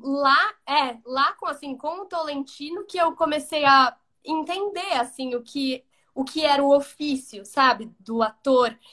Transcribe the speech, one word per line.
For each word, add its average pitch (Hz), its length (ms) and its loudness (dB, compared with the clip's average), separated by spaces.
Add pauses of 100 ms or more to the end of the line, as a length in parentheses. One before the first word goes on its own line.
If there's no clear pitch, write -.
lá, 277 520 2 (120)
é, 269 400 -2
lá 269 280 0
com, - 120 -12
assim, 285 300 -8
com 311 260 -8
o 392 40 -12
Tolentino 311 800 -8
que 370 120 -10
eu 330 180 2
comecei 302 500 -2
a 269 320 6 (260)
entender, 359 680 -4
assim, 254 420 -4
o 240 80 -8
que, 262 400 -6 (300)
o 269 100 -6
que 302 220 -4
era 285 180 4
o 277 100 6
ofício, 277 720 -2
sabe, 247 540 0
do 226 240 -2
ator. 240 540 0 (160)